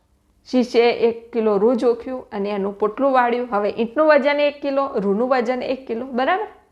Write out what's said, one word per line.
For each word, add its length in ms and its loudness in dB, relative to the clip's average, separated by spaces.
શિષ્યએ 420 2
એક 400 -2
કિલો 240 0
રૂ 180 4
જોખ્યું 560 -2
અને 200 -6
એનું 280 -4
પોટલું 340 0
વાળ્યું. 380 0
હવે 280 -2
ઈંટનું 280 0
વજન 340 4
એક 220 0
કિલો, 240 -2
રૂનું 420 -2
વજન 340 0
એક 240 -6
કિલો, 200 -8
બરાબર? 420 -2